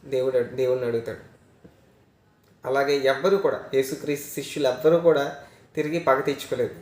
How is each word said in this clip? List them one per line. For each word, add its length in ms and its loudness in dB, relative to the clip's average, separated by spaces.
దేవుడు, 340 0
దేవుణ్ణి 460 0
అడుగుతాడు. 320 -4
అలాగే 320 2
ఎవ్వరూ 400 2
కూడా, 260 0
యేసుక్రీస్తు 640 -2
శిష్యులు 320 -2
ఎవ్వరూ 300 4
కూడా 380 2
తిరిగి 240 -2
పగ 220 2
తీర్చుకోలేదు. 600 -4